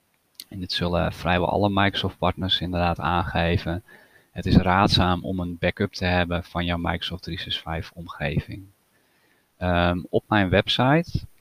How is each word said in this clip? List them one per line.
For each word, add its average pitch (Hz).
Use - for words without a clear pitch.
en 98
dit 87
zullen 85
vrijwel 87
alle 101
Microsoft 98
partners 90
inderdaad 87
aangeven, 85
het -
is 90
raadzaam 90
om 95
een 87
backup 90
te -
hebben 87
van 87
jouw 87
Microsoft 85
driehonderdvijfenzestig -
omgeving. 85
Ehm, 87
op -
mijn 101
website, 123